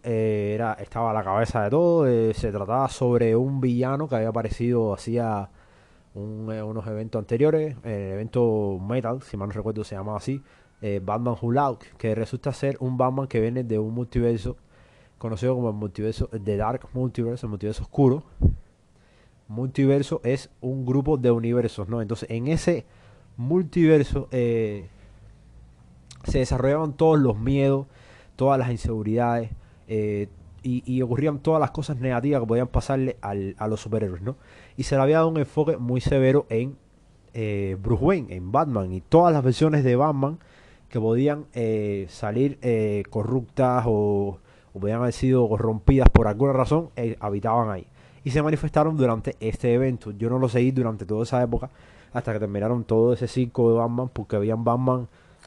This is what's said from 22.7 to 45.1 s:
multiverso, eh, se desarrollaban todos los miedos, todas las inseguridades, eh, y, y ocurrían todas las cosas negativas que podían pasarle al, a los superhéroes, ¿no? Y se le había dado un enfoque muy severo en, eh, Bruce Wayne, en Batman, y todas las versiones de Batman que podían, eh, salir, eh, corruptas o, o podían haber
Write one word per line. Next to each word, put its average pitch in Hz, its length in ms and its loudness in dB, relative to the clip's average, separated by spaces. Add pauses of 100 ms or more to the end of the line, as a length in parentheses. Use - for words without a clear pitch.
multiverso, 156 920 2
eh, 113 580 -2 (1400)
se - 140 0
desarrollaban 135 560 0
todos 160 240 6
los 123 200 4
miedos, 139 480 2 (500)
todas 135 220 2
las 123 120 0
inseguridades, 117 800 -2 (360)
eh, 104 420 -2 (340)
y, 123 240 -4
y 127 160 -2
ocurrían 135 380 0
todas 160 200 2
las 135 120 0
cosas 147 260 -6
negativas 127 420 0
que 113 60 -2
podían 120 220 0
pasarle 131 520 -2
al, 101 380 -6
a 107 100 -4
los 107 120 -4
superhéroes, 107 420 -4
¿no? 127 140 -8 (420)
Y 127 60 -6
se 143 120 0
le 135 60 4
había 147 140 4
dado 165 120 4
un 160 80 -2
enfoque 151 400 0
muy 123 240 -2
severo 135 480 4
en, 127 280 -2 (580)
eh, 101 480 -4
Bruce 110 200 0
Wayne, 139 320 0
en 90 160 -8
Batman, 113 440 0
y 92 80 -6
todas 170 320 6
las 139 100 2
versiones 147 400 2
de 123 100 4
Batman 143 440 0 (500)
que 123 100 -6
podían, 135 540 0
eh, 104 560 -2
salir, 120 540 -2
eh, 110 480 0
corruptas 123 760 0
o, 101 520 0 (340)
o 98 80 -14
podían 107 200 -2
haber 123 120 0